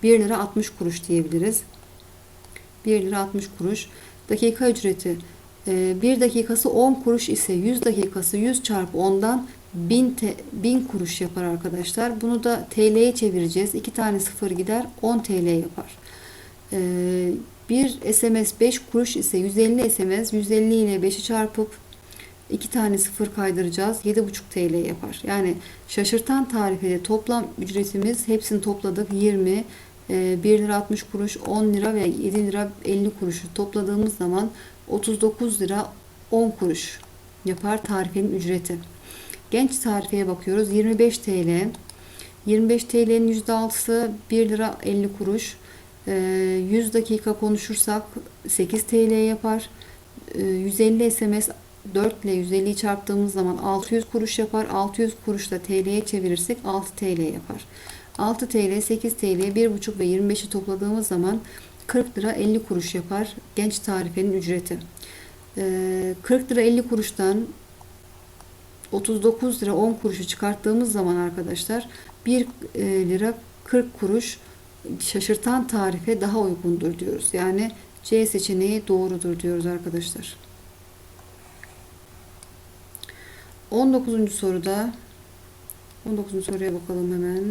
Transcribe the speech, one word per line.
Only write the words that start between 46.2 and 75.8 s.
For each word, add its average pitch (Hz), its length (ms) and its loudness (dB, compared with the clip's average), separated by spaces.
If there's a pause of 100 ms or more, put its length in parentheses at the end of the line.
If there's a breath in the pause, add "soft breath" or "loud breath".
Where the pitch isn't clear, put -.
yüz 220 220 2
dakika 220 400 0
konuşursak 214 680 0 (440)
sekiz 202 360 0
T 226 260 4
L 220 180 4
yapar. 220 420 -2 (640 loud breath)
E, 196 80 -2
yüz 190 360 -2
elli 226 320 6
S 220 160 0
M 208 140 2
S - 100 -2 (440)
dört 208 300 0
ile 196 60 0
yüz 180 200 0
elliyi 196 240 2
çarptığımız 202 580 0
zaman 185 240 0
altı 196 380 -2
yüz 226 160 0
kuruş 220 280 -2
yapar. 220 260 0
Altı 196 360 -2
yüz 226 120 0 (120)
kuruş 202 260 -4
da 185 80 -4
T 190 260 0
L'ye 208 200 0
çevirirsek 185 600 -2
altı 190 300 -4
T 185 220 -2
L - 20 -2
yapar. - 460 -6 (520 loud breath)
Altı 226 300 -2
T 202 300 2
L, 208 40 0
sekiz 226 360 -2
T 190 220 0
L, 196 160 0
bir 226 180 4
buçuk 202 260 -6
ve 180 60 0
yirmi 190 240 2
beşi 202 200 -2
topladığımız 202 580 -2
zaman 185 320 0 (480 loud breath)
kırk 247 300 0
lira 208 140 0
elli 214 320 2
kuruş 175 320 -4
yapar 196 400 -4 (200)
genç 208 240 0
tarifenin 185 540 -2
ücreti. 175 460 -2 (800 loud breath)
Ee, 185 640 -2
kırk 254 300 2
lira 240 100 4
elli 240 260 4
kuruştan 214 580 0 (1500)
otuz 202 320 -2
dokuz 226 400 2
lira 202 120 0
on 220 180 4
kuruşu 190 340 -4
çıkarttığımız 214 640 0
zaman 180 240 2
arkadaşlar 175 720 -4 (360 loud breath)
bir, 240 220 2 (280)
e, 190 340 0
lira 208 240 0 (300)
kırk 247 360 0
kuruş 214 380 0 (640 loud breath)
şaşırtan 226 680 0
tarife 190 540 0